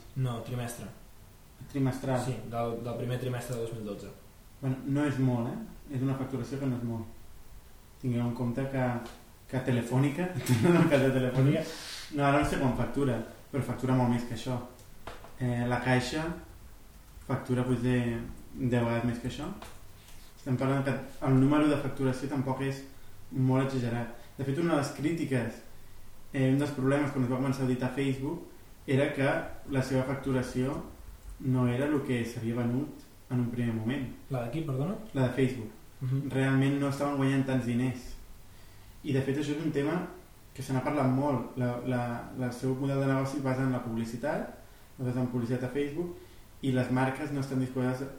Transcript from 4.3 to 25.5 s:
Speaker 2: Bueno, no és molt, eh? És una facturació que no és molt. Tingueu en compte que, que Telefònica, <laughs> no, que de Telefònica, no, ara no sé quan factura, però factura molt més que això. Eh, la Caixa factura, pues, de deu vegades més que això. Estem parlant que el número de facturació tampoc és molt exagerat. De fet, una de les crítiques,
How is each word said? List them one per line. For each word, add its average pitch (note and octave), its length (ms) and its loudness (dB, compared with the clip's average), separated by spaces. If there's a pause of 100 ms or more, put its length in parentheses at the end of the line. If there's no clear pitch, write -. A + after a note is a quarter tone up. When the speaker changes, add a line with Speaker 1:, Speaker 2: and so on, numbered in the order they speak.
Speaker 2:
Bueno, C3 160 0 (100)
no C#3+ 200 2
és C3 120 0
molt, A#2+ 300 2
eh? - 480 -10
És B2+ 60 -2
una C3+ 160 2
facturació C3 420 -4
que C#3 60 -2
no B2 100 0
és A2+ 60 -4
molt. A2+ 240 -4 (920)
Tingueu A#2+ 260 0
en A#2+ 80 0
compte B2 360 0
que, B2+ 160 0 (640)
que B2+ 120 -2
Telefònica, C3+ 680 2 (200)
<laughs> B2+ 260 6
no, D3+ 140 8
que C#3+ 100 6
de C3 120 6
Telefònica, C3 520 4 (520)
no, C#3+ 100 2
ara C#3 180 6
no - 60 2
sé - 100 0
quan B2 180 2
factura, B2 400 2 (340)
però C3 120 0
factura B2+ 320 0
molt B2 160 6
més A#2+ 140 2
que A#2+ 100 -6
això. B2+ 220 -4 (840)
Eh, A#2+ 280 0
la A#2+ 140 2
Caixa C3 420 2 (1040)
factura, B2+ 380 0
pues, B2 180 2
de B2 140 4 (560)
deu A#2+ 320 2
vegades A#2 200 2
més A#2+ 140 2
que B2+ 120 -4
això. - 160 -6 (880)
Estem B2+ 220 -2
parlant C3+ 260 2
que C3+ 80 0 (340)
el C3 140 8
número D3+ 300 8
de C#3 80 4
facturació C3 500 0
tampoc C3 380 0
és C3+ 160 -4 (480)
molt C3 400 4
exagerat. A#2 400 -2 (260)
De C3 80 -4
fet, C3+ 140 -2
una E3+ 160 2
de C#3+ 80 4
les C3+ 160 -2
crítiques, C3+ 600 -2 (720)